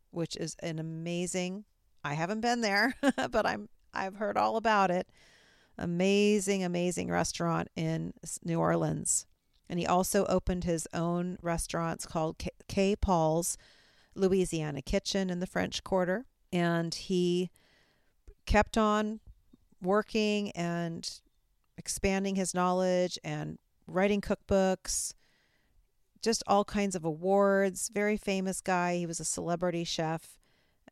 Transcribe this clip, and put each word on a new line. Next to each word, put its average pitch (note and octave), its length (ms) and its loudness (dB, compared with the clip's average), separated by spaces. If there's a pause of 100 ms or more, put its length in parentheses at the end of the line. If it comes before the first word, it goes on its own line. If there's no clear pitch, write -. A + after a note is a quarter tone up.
(120)
which E3+ 240 -6
is D#3+ 240 -8
an D#3+ 180 -6
amazing, F3 840 -4 (400)
I D3 100 -4
haven't F3+ 280 -2
been A#3+ 180 0
there, G#3+ 340 2 (180)
<laughs> C4 180 -2
but A3 140 2
I'm, G#3+ 240 -4 (240)
I've F#3+ 240 -6
heard G#3 200 -2
all G#3+ 200 2
about G#3 340 4
it. D#3 180 0 (720)
Amazing, G3 840 4
amazing F3 480 0
restaurant E3+ 640 0
in E3 480 -2
S-, - 220 -10
New E3 160 0
Orleans. D#3+ 680 0 (420)
And F3 120 -4
he E3+ 60 -2
also F#3 400 2
opened F3+ 380 0
his E3+ 280 -2
own F3 480 -2
restaurants E3 640 -4
called D#3+ 320 -4
K-, - 140 -8 (180)
K G3 260 2
Paul's E3 640 2 (580)
Louisiana F3 680 0
Kitchen F#3+ 480 -2
in F3 100 -4
the F#3 60 -6
French - 360 -4
Quarter. F#3 440 0 (260)
And E3+ 420 2
he F3+ 560 0 (920)
kept - 320 4
on G#3+ 440 2 (600)
working G#3 720 0
and E3+ 600 -4 (680)
expanding G3 560 -2
his F#3+ 180 0
knowledge F3+ 720 2
and D3+ 340 -8 (280)
writing G3 340 2
cookbooks, - 920 0 (1080)
just A3 260 0
all G3+ 200 4
kinds G3+ 280 -2
of E3 120 -4
awards, G3 800 2
very G#3 300 0
famous F#3+ 420 -2
guy. F3 380 0
He E3+ 80 -4
was E3 140 -6
a D#3+ 40 -8
celebrity E3+ 600 -2
chef. D#3+ 540 -6 (540)